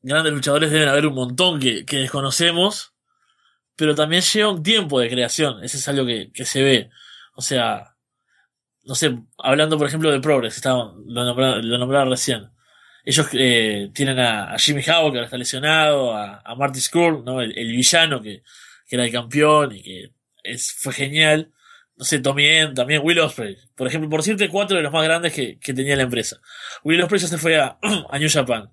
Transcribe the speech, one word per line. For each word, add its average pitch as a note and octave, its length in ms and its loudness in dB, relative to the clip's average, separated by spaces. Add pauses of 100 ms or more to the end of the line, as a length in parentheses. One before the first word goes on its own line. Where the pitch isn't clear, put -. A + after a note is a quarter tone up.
grandes D3+ 300 2
luchadores D3 380 0
deben D3+ 180 4
haber D3 180 2
un C#3+ 80 0
montón C3 460 -2
que, A#2 240 -2
que C#3+ 140 -4
desconocemos, E3+ 960 -2 (800)
pero D3+ 180 2
también D#3 280 2
lleva G#3 280 2
un E3+ 120 -4
tiempo E3+ 380 0
de A#2 80 2
creación. B2 540 -2
Eso B2 140 -8
es C3 120 -6
algo C#3 160 0
que, A#2 280 -6
que C3 120 -10
se C3+ 180 0
ve. C3 280 4 (440)
O B2+ 80 -12
sea, A2+ 520 -4 (880)
no C3 120 -10
sé, C3+ 200 0 (220)
hablando D3+ 400 2
por D3 80 0
ejemplo D#3 240 0
de C#3 100 2
Progress, B2+ 340 2
que - 40 -12
estaba, B2 340 -2 (140)
lo A#2+ 180 -4
nombraba, B2 340 0
lo A#2 200 -2
nombraba C3 280 2
recién. A#2+ 440 -2 (540)
Ellos, D3 280 0
eh, A2 640 2
tienen C3+ 240 -2
a, A2 340 -2
a A2 60 -6
Jimmy C#3+ 240 0
Havoc, D#3 300 2
que B2 60 -4
ahora A#2+ 80 -4
está B2 120 -10
lesionado, C#3 760 2
a, G#2 300 -8
a A2+ 120 -12
Marty C3 240 -2
Scurll, E3 440 2
¿no? B2+ 160 -4
El, A2 160 -4
el A#2 140 -6
villano C3+ 500 2
que, G#2 220 -14 (440)
que B2 100 -6
era B2 100 0
el A2+ 60 -4
campeón C#3 640 2
y F#2+ 60 -18
que F#2 280 -16 (320)
es, A#2 340 -8
fue C3 160 -8
genial. D#3 600 2 (440)
No B2+ 80 -14
sé, C#3+ 160 0
Tommy C#3 260 2
End, D#3 300 4
también C#3 260 0
Will E3+ 160 2
Ospreay. A#2 380 -2 (180)
Por B2+ 140 -4
ejemplo, D3+ 220 -4
por D#3 100 0
decirte G3+ 280 -2
cuatro G3 280 -2
de E3 80 0
los C#3 80 -4
más D#3 120 0
grandes E3 280 0
que, B2 260 -6
que - 160 -8
tenía C#3 220 0
la C3+ 80 2
empresa. A#2+ 340 -4 (460)
Will E3 180 4
Ospreay F#3 180 2
ya F3 80 -2
se D#3+ 100 -4
fue D#3+ 200 2
a, C3 240 0
<clears throat> G3 280 -2
a C#3 80 -4
New D3+ 120 0
Japan. A#2+ 420 -2